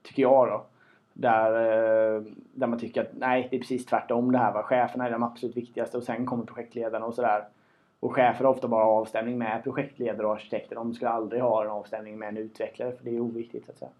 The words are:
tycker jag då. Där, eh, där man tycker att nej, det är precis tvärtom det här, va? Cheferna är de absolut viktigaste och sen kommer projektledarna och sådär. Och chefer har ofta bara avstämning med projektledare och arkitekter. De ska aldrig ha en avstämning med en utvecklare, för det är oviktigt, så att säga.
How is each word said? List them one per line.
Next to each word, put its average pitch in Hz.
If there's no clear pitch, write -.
tycker -
jag 127
då. 104
Där, 117
eh, 107
där 127
man 117
tycker 117
att 110
nej, 127
det 131
är 123
precis 123
tvärtom 123
det 127
här, 110
va? 107
Cheferna 127
är 120
de 117
absolut 120
viktigaste 120
och 120
sen 120
kommer 120
projektledarna 117
och 117
sådär. 110
Och 120
chefer 123
har 131
ofta 127
bara 113
avstämning 113
med 113
projektledare 120
och 107
arkitekter. 107
De 113
ska 120
aldrig 117
ha 110
en 107
avstämning 107
med 107
en 107
utvecklare, 113
för 127
det 117
är 117
oviktigt, 117
så -
att -
säga. -